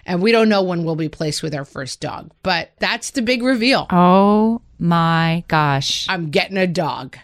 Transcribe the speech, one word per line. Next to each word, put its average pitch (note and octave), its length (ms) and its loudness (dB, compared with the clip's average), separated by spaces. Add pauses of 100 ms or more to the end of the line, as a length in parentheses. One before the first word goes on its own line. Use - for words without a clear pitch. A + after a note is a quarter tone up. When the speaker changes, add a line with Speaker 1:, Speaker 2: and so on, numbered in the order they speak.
Speaker 1:
and F3 160 -2
we A3 100 4
don't A3+ 160 4
know G3+ 140 2
when F3+ 240 -2
we'll E3 100 -2
be D#3 140 -4
placed D#3 320 -6
with D3+ 140 -6
our C#3 100 -8
first - 360 -12
dog, A2+ 300 -10 (120)
but F3 340 -2
that's G#3+ 320 -4
the C4 140 -4
big B3 180 0
reveal. B3 480 2
Speaker 2:
Oh G3+ 720 4 (160)
my E3 720 0
gosh. C#3+ 600 0
Speaker 1:
I'm F3 220 -4
getting F#3 280 -2
a F#3 100 2
dog C3+ 560 -4